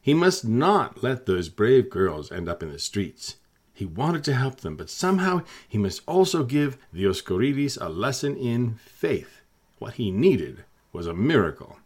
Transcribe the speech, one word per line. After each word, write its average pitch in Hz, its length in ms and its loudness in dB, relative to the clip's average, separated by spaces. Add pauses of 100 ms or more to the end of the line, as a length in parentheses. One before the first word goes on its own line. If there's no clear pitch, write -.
He 143 120 4
must 175 320 2
not 143 580 2
let 123 220 -2
those 90 240 0
brave 117 400 4
girls 80 420 -2
end 85 160 -6
up 85 160 -6
in 78 80 -10
the 73 80 -14
streets. - 560 -6 (380)
He 101 120 -8
wanted 143 380 -4
to 143 100 0
help 131 280 -2
them, 78 160 -8
but 80 120 -14
somehow 185 540 0 (240)
he 107 100 -4
must 98 300 -2
also 175 380 2
give 139 320 0 (160)
Dioscorides 101 880 0
a 85 80 -6
lesson 127 480 -4
in 120 380 -2
faith. - 680 -6 (380)
What - 160 -12
he 110 140 -2
needed 95 540 2 (300)
was 85 140 -8
a 85 60 -4
miracle. 101 720 0